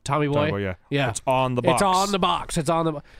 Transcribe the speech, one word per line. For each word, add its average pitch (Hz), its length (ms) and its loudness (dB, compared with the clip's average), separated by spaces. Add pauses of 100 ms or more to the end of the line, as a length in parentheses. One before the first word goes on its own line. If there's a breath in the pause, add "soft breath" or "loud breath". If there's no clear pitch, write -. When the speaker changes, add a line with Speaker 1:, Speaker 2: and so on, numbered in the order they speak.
Speaker 1:
Tommy 147 220 0
Boy? 139 80 -2
Speaker 2:
Tommy 147 160 2
Boy, 101 100 -2
yeah. 95 140 -4 (140)
Speaker 1:
Yeah. 139 200 0
Speaker 2:
It's - 180 -6
on 127 280 2
the 120 80 0
Speaker 1:
It's 170 180 2
Speaker 2:
box. - 20 2
Speaker 1:
on 190 300 2
the 190 60 0
box. 175 380 -2
It's 156 120 -2
on 165 160 2
the 160 80 0
bo-, 143 100 -10 (160 soft breath)